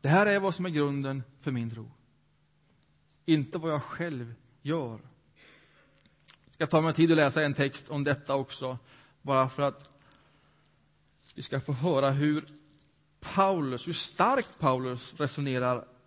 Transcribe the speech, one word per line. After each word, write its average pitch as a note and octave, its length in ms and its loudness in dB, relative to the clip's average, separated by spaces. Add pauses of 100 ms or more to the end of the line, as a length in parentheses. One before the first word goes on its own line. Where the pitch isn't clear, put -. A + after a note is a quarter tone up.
Det C#3 80 -2
här F#3+ 160 6
är G3+ 140 4
vad F#3+ 160 -2
som F3+ 100 -4
är F#3 40 -4
grunden C#3 540 -2 (180)
för C#3+ 100 -4
min A#2 180 -4
tro. A2+ 220 -14 (1300)
Inte D#3 320 2
vad D#3+ 140 -4
jag C#3+ 120 -2
själv B2 520 -10 (260)
gör. C3+ 380 -4 (1500)
Jag - 80 -20
ska D#3 140 -4
ta D#3+ 140 4
mig D#3+ 120 2
tid E3 180 6
att D#3+ 60 6
läsa D3+ 260 2
en C#3+ 100 0
text C3+ 360 -4
om C#3+ 140 -4
detta C#3+ 320 -2
också, C3+ 420 -6 (440)
bara C3 280 4
för C#3+ 140 -2
att - 280 -4 (1400)
vi - 60 -14
ska - 180 -6
få C#3 140 -6
höra C#3 380 2
hur D3+ 340 0 (760)
Paulus, E3+ 680 0
hur E3+ 60 -6
starkt - 680 0
Paulus B2+ 580 0
resonerar B2+ 720 -2 (200)